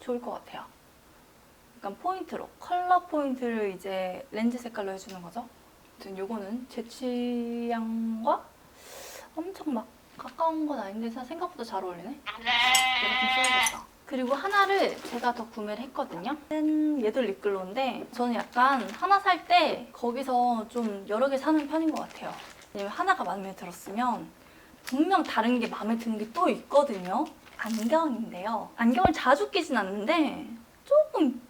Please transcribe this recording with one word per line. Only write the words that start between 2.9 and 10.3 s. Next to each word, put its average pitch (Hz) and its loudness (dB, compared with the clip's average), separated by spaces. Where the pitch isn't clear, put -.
포인트를 254 -2
이제 185 -6
렌즈 233 0
색깔로 220 -6
해주는 190 -12
거죠. 233 -10
아무튼 196 -12
요거는 214 -6
제 233 -8
취향과 233 -2
엄청 330 -6
막 226 -4
가까운 311 -2